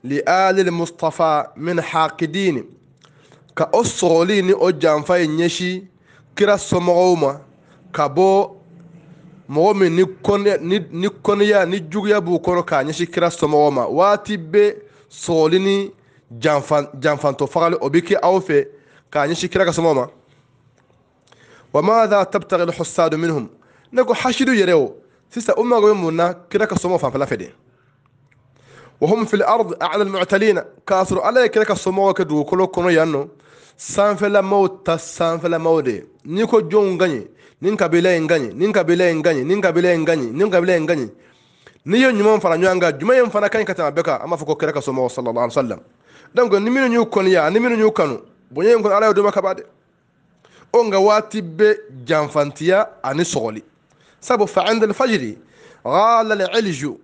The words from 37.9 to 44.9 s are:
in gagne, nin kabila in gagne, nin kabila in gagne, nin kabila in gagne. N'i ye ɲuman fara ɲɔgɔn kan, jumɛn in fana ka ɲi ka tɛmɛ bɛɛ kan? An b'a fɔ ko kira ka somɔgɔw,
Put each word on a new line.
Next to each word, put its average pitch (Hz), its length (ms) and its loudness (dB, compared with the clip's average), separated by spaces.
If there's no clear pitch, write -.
in 160 120 -2
gagne, 143 260 0
nin 190 180 -2
kabila 175 380 2
in 160 100 -2
gagne, 156 240 0
nin 190 160 0
kabila 180 320 2
in 160 120 0
gagne, 151 280 -2
nin 185 160 0
kabila 180 280 2
in 156 100 -2
gagne. 143 240 -4
N'i 190 140 0
ye 254 140 4
ɲuman 208 280 2
fara 170 160 0
ɲɔgɔn 185 240 0
kan, 170 120 2
jumɛn 233 320 2
in 220 60 -2
fana 208 200 -2
ka 226 80 -2
ɲi 208 80 -2
ka 185 80 -6
tɛmɛ 151 180 -2
bɛɛ 165 120 -2
kan? 143 180 -2
An 143 80 -10
b'a 170 80 -2
fɔ 151 80 -10
ko 151 80 -2
kira 151 180 -2
ka 143 60 -4
somɔgɔw, 131 320 -4